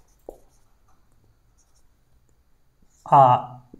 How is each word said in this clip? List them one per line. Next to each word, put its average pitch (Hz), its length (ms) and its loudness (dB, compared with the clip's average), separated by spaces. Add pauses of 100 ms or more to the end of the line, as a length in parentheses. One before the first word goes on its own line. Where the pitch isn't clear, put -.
(3250)
are, 127 260 4 (400)